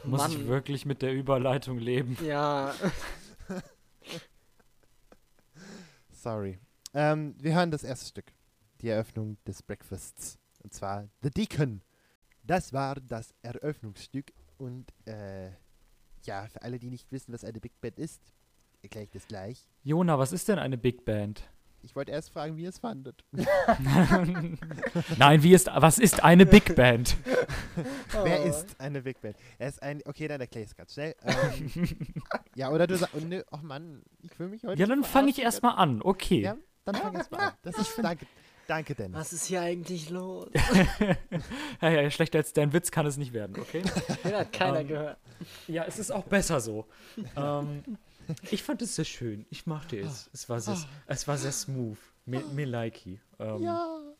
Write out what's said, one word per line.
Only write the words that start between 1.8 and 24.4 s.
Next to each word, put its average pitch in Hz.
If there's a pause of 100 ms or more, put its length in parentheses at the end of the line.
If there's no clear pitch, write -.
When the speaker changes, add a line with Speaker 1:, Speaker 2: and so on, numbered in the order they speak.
Speaker 2:
Ja. 147 (720)
<laughs> 190 (2500)
Speaker 3:
Sorry. 101 (360)
Ähm, 151
wir 156
hören 175
das 151
erste 131
Stück. - (480)
Die 117
Eröffnung 107 (100)
des -
Breakfasts. - (240)
Und 107
zwar 101 (140)
The 143
Deacon. 147 (600)
Das 175
war 135
das 120
Eröffnungsstück. 120 (260)
Und, 127 (140)
äh, 98 (760)
ja, 101
für -
alle, 123
die 123
nicht 123
wissen, 131
was 117
eine 113
Big -
Band 117
ist, 156 (640)
erkläre 104
ich -
das -
gleich. 104 (160)
Speaker 1:
Jona, 160
was 131
ist 180
denn 196
eine 135
Big 120
Band? 104 (400)
Speaker 3:
Ich 120
wollte 139
erst 151
fragen, 156
wie 160
ihr 180
es -
fandet. 135
<laughs> -
Speaker 1:
<laughs> 170